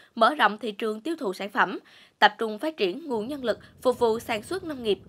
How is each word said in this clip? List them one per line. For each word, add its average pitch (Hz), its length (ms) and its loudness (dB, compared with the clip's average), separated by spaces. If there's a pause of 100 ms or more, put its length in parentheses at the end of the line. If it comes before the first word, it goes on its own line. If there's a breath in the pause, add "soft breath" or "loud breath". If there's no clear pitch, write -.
(140 loud breath)
mở 220 200 4
rộng 208 240 4
thị 220 140 -6
trường 220 280 -4
tiêu 320 180 -4
thụ 208 140 -4
sản 190 180 -6
phẩm, 208 280 2 (400 loud breath)
tập 208 200 6
trung 220 200 -4
phát 311 180 -6
triển 226 320 -2
nguồn 226 200 -4
nhân 190 160 -8
lực 214 140 -2 (240 loud breath)
phục 247 160 2
vụ 226 200 2
sản 226 240 -4
xuất 359 220 -8
nông 285 180 -8
nghiệp 202 160 2 (100)